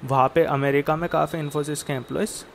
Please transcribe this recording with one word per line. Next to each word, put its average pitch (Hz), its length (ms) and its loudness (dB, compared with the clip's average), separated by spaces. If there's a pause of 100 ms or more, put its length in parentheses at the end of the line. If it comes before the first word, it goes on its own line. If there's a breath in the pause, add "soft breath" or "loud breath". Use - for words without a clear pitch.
वहाँ 131 300 4
पे 165 100 6
America 143 520 2
में 170 120 -4
काफ़ी 151 400 0
Infosys 147 340 -4
के - 100 -6
employees 135 520 -4 (100)